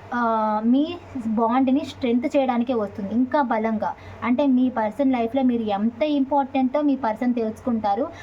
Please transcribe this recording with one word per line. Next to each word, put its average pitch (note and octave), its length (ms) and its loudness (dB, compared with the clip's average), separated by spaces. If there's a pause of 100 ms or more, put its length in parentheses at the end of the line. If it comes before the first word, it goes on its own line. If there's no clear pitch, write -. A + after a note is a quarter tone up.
(140)
ఆ, A3+ 520 0
మీ D4 320 2 (300)
బాండ్ని B3 580 2
స్ట్రెంగ్త్ B3 520 -2
చేయడానికే B3 360 2
వస్తుంది, G3+ 400 -4
ఇంకా B3+ 280 2
బలంగా. A3 520 -2 (300)
అంటే B3+ 240 2
మీ B3+ 220 4
పర్సన్ A#3+ 420 0
లైఫ్లో B3 320 0
మీరు A#3+ 200 2
ఎంత G#3+ 400 -2
ఇంపార్టెంటో C#4 800 0
మీ C#4+ 140 2
పర్సన్ A#3+ 380 0
తెలుసుకుంటారు. A3 760 -2 (160)